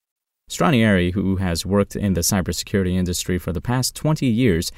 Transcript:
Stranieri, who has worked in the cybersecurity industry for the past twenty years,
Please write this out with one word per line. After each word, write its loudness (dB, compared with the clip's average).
Stranieri, 2
who 0
has -2
worked 0
in 0
the 0
cybersecurity -2
industry -2
for -6
the -6
past -2
twenty 0
years, 2